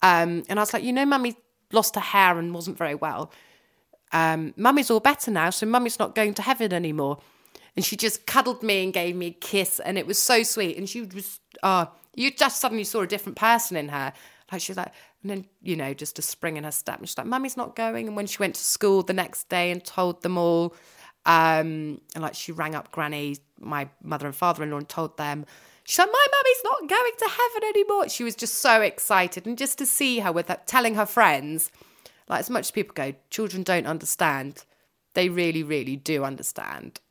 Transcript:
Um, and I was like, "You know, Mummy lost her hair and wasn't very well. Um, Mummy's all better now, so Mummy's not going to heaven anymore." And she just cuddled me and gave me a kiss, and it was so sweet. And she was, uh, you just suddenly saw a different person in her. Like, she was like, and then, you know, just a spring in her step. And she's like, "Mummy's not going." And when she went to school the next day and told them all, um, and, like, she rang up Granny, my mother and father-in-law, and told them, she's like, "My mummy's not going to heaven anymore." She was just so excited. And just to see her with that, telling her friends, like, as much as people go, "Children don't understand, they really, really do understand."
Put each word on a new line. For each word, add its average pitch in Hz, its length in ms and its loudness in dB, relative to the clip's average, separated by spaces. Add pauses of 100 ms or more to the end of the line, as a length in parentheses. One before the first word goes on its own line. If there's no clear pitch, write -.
Um, 170 460 6
and 202 100 -2
I 208 40 4
was 208 120 0
like, 208 80 -2
"You 247 100 -2
know, 269 140 2
Mummy 247 300 0 (360)
lost 220 220 4
her 202 60 -2
hair 185 380 6
and 170 160 -4
wasn't 170 240 -8
very 151 160 -2
well. 151 380 -6 (800)
Um, 160 440 2
Mummy's 262 340 4
all 220 100 4
better 277 300 2
now, 170 200 2
so 214 160 -2
Mummy's 233 320 0
not - 160 -2
going 208 200 2
to - 80 -6
heaven 233 300 0
anymore." 151 460 -2 (580)
And - 80 -2
she 208 120 -2
just - 300 -2
cuddled 247 360 0
me 196 200 2
and 185 100 -2
gave 175 220 -2
me 180 120 -6
a 170 40 -8
kiss, - 500 -2
and 190 160 -4
it 185 100 -4
was 180 120 -2
so 233 240 4
sweet. 202 340 -2
And 190 120 -8
she 240 140 -8
was, 196 380 -12 (220)
uh, 180 240 2 (300)
you 262 140 0
just 277 300 0
suddenly 220 240 -2
saw 220 180 -2
a 180 40 -2
different 196 300 -6
person 226 400 2
in 147 140 -4
her. 139 220 -6 (380)
Like, 180 120 -8
she 190 100 -8
was 190 60 -8
like, - 140 -8 (300)
and 196 80 -8
then, 196 160 -8 (160)
you 170 140 -4
know, 139 180 -6
just - 240 -12
a 156 40 -6
spring - 340 -6
in 147 80 -10
her 151 80 -8
step. - 260 -6
And - 100 -14
she's - 80 -8
like, 226 100 -6
"Mummy's 254 300 -4
not 240 200 -8
going." 226 320 -4
And 208 80 -8
when 202 100 -6
she - 120 -8
went 196 160 -2
to - 100 -8
school 196 380 4
the 185 100 -2
next 190 360 -4
day 180 220 0
and 175 140 -6
told 180 380 -2
them 180 140 -2
all, 170 380 4 (520)
um, 160 760 4 (140)
and, 160 80 -8
like, 156 120 -6
she - 160 -10
rang 156 240 -6
up - 160 -10
Granny, 147 460 -6 (240)
my 143 280 -6 (140)
mother 147 240 -6
and 139 80 -8
father-in-law, 151 440 -2
and 147 100 -10
told 160 300 -6
them, 147 280 -6 (380)
she's - 160 0
like, 381 80 6
"My 539 240 6
mummy's 523 320 4
not 480 240 -2
going 466 300 2
to 453 100 0
heaven 466 400 0
anymore." 403 400 2
She - 160 -6
was 226 100 -4
just - 200 -6
so 226 260 6
excited. 185 680 0
And 233 100 -6
just 269 220 -4
to 269 80 -2
see 247 320 0
her 190 140 -2
with 170 160 -2
that, - 180 -6
telling 233 300 2
her 208 100 0
friends, 156 640 2 (580)
like, - 120 0
as 220 100 -6
much 240 160 -2
as - 60 -6
people - 220 -4
go, 139 200 -6 (160)
"Children 190 320 -6
don't 175 240 0
understand, 151 800 -2 (500)
they 185 140 2
really, 170 340 0
really 143 340 -2
do 139 280 -2
understand." - 760 -10 (100)